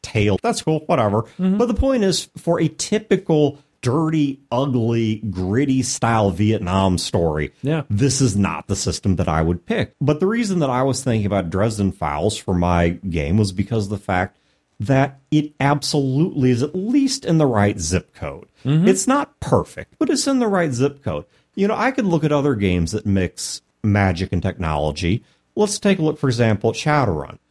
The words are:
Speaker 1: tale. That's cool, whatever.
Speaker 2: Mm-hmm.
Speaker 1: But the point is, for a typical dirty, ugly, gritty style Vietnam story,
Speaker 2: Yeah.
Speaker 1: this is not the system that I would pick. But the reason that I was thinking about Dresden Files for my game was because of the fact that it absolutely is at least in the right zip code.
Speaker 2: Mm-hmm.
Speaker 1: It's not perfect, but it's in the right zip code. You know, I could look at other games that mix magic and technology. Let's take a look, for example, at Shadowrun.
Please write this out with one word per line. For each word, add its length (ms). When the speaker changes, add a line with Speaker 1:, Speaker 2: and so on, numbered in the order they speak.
Speaker 1:
tale. 400
That's 200
cool, 240
whatever. 380
Speaker 2:
Mm-hmm. 340
Speaker 1:
But 100
the 60
point 320
is, 320
for 240
a 80
typical 880
dirty, 580
ugly, 680
gritty 520
style 480
Vietnam 680
story, 540
Speaker 2:
Yeah. 260
Speaker 1:
this 320
is 160
not 300
the 100
system 400
that 100
I 140
would 240
pick. 340
But 220
the 60
reason 320
that 100
I 140
was 200
thinking 220
about 240
Dresden 420
Files 460
for 160
my 360
game 280
was 140
because 340
of 40
the 80
fact 400
that 400
it 280
absolutely 920
is 120
at 120
least 500
in 140
the 60
right 320
zip 360
code. 340
Speaker 2:
Mm-hmm. 240
Speaker 1:
It's 200
not 340
perfect, 580
but 100
it's 180
in 120
the 80
right 240
zip 320
code. 220
You 120
know, 80
I 160
could 140
look 180
at 80
other 240
games 380
that 120
mix 560
magic 480
and 100
technology. 840
Let's 240
take 200
a 20
look, 160
for 120
example, 400
at 80
Shadowrun. 640